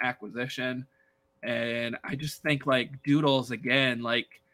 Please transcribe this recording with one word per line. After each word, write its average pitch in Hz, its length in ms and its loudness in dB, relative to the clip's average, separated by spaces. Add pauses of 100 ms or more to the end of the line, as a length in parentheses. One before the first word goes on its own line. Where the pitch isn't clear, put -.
acquisition. 127 840 -4 (560)
And 117 600 -4
I 147 120 -6
just 147 260 -6
think, 147 240 2
like, 131 380 0
Doodles, 143 480 4
again, 123 500 0
like, 117 400 -2 (140)